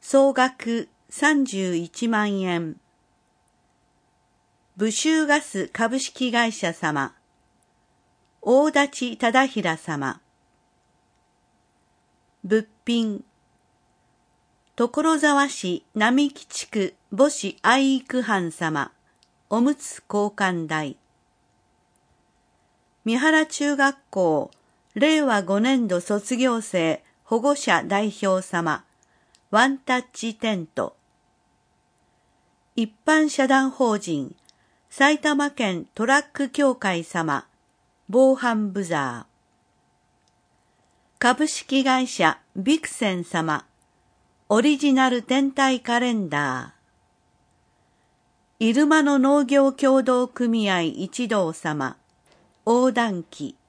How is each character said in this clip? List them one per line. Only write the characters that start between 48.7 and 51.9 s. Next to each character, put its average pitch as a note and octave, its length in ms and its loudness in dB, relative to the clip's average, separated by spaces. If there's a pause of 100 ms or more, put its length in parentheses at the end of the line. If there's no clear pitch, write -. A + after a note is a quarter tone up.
入 C#4+ 160 4
間 D#4 160 4
の C#4+ 160 4
農 C#4 240 4
業 C4+ 280 4
協 C4+ 300 2
同 B3 260 0
組 A3+ 440 -2
合 F3+ 100 0
一 F#3 460 -6
同 F#3+ 260 0
様、 D3+ 420 -6 (680)